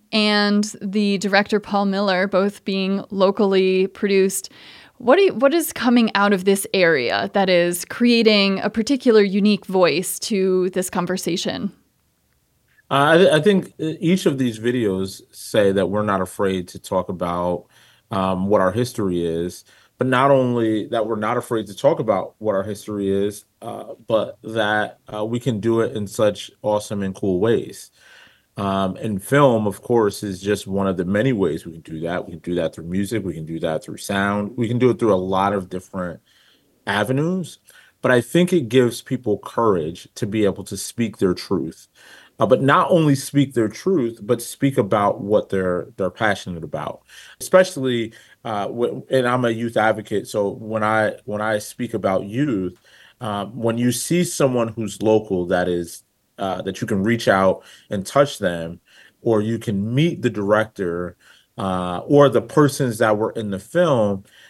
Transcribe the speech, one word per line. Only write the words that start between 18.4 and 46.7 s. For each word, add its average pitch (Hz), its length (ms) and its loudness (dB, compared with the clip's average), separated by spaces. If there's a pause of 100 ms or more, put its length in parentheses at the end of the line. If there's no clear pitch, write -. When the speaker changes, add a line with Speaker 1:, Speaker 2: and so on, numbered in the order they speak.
Speaker 2:
what 101 120 4
our 92 140 0
history 101 520 -2
is, 85 380 -6 (340)
but 123 100 -2
not 131 240 4
only 117 560 2
that 113 200 -2
we're 113 80 -4
not 107 220 -2
afraid 110 300 -4
to 98 80 -16
talk 156 240 0
about 101 400 -2
what 107 160 -2
our 95 80 0
history 101 460 -6
is, 101 360 -2 (160)
uh, 107 320 -12 (120)
but 104 380 0
that, 107 560 -2 (140)
uh, 107 100 -6
we 117 160 -4
can 113 220 -2
do 113 180 2
it 110 160 0
in 104 120 -6
such 104 440 -2 (100)
awesome 104 420 -2
and 95 120 -4
cool 92 240 0
ways. 104 520 -2 (680)
Um, 98 400 -2
and 107 260 -6
film, 123 440 4
of 98 140 -6
course, 113 400 2
is 95 200 -6
just 98 260 -2
one 98 180 -2
of 95 120 -2
the 90 80 -2
many 104 260 0
ways 90 340 -2
we 82 60 -14
can 80 100 -16
do 80 200 -12
that. 85 240 -6
We 87 60 -16
can 82 80 -12
do 87 160 -6
that 82 200 -4
through 82 120 -14
music. 98 360 -4
We 90 100 -6
can 78 120 -12
do 82 140 -8
that 80 240 -4
through - 140 -14
sound. 101 600 -4
We 120 100 -2
can 120 120 -2
do 127 100 6
it 104 100 0
through 110 140 4
a - 20 4
lot 95 380 0
of 95 160 -4
different 90 500 -10 (680)
avenues. 135 720 -2 (420)
But 127 100 2
I 123 80 6
think 175 320 2
it 156 160 2
gives 120 340 2
people 104 360 -4
courage 87 800 -2
to 117 120 -6
be 107 160 0
able 95 220 0
to 98 100 -12
speak - 440 -6
their 92 140 4
truth, 85 540 -6 (500)
uh, 117 80 0
but 127 160 4
not 147 300 4
only 156 240 4
speak 139 380 0
their 110 160 0
truth, 123 520 -2
but 113 200 -2
speak - 360 -4
about 101 440 2
what 101 260 0
they're, 90 480 -2
they're 92 140 -4
passionate 92 560 -4
about. - 380 -10 (360)